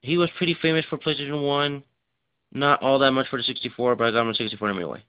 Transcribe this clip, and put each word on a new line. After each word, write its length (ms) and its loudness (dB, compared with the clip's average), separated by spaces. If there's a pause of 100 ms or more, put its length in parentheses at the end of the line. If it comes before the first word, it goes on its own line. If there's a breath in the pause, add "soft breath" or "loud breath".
He 160 -4
was 200 2
pretty 240 0
famous 280 2
for 100 -6
PlayStation 480 -4
one. 360 0 (680)
Not 300 2
all 180 4
that 120 4
much 160 0
for 100 -6
the 40 -4
sixty-four, 540 -2
but 100 0
I 60 4
got 100 2
him 60 0
on 60 -2
sixty-four 360 -4
anyway. 380 -6